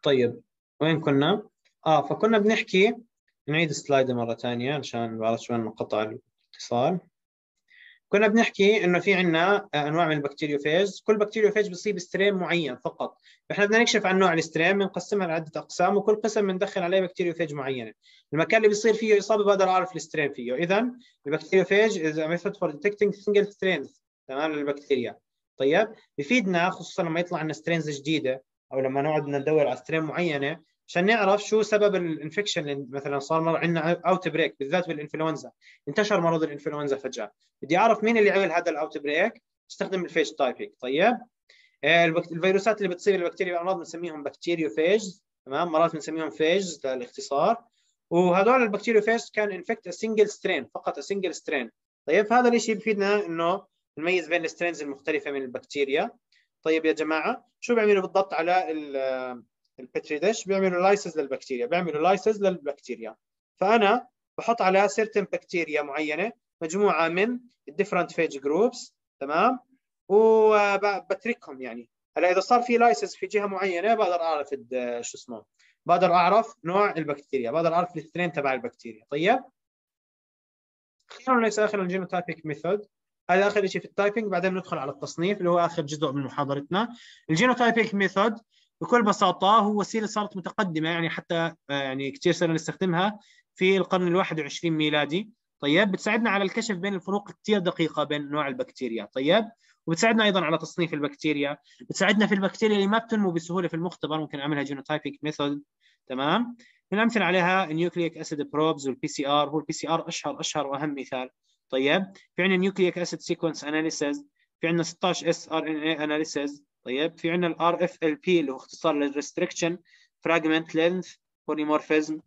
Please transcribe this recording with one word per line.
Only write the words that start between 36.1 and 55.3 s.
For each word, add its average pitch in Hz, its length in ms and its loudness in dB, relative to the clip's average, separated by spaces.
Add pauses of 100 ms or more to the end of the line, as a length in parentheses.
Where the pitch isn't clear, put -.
مرض 165 220 2
الانفلونزا 147 540 -4
فجاه، 120 360 -10 (300)
بدي 143 140 0
اعرف 220 280 4
مين 226 120 2
اللي 202 140 6
عمل 185 220 2
هذا 170 180 0
الاوت 156 280 -6
بريك، 156 440 -2 (280)
استخدم 180 340 -4
الفيج 151 260 0
تايبنج. 131 400 -2 (100)
طيب، 170 380 2 (640)
آه، 170 200 6
البكت-، 165 280 0
الفيروسات 190 460 2
اللي 196 100 -2
بتصيب 180 260 0
البكتيريا 175 380 -2
بالامراض 175 240 -2
بنسميهم 165 460 -10
بكتيريوفيج، 165 800 0 (440)
تمام، 156 260 -2
مرات 160 200 4
بنسميهم 156 380 -6
فيج 165 560 -2
للاختصار، 135 800 -2 (460)
وهذول 185 520 4
البكتيريوفيج 220 580 2 (120)
كان 208 200 -2
انفكت - 360 -8
سنجل 214 400 0
سترين 170 460 -4
فقط، 170 260 -8
سنجل 185 340 -2
سترين. 127 360 -4 (360)
طيب، 196 200 4
فهذا 240 220 6
الشيء 226 260 2
بفيدنا 202 520 0
انه 170 400 -2 (320)
نميز 170 300 0
بين 165 160 0
السترينز 160 380 -6
المختلفه 143 480 -6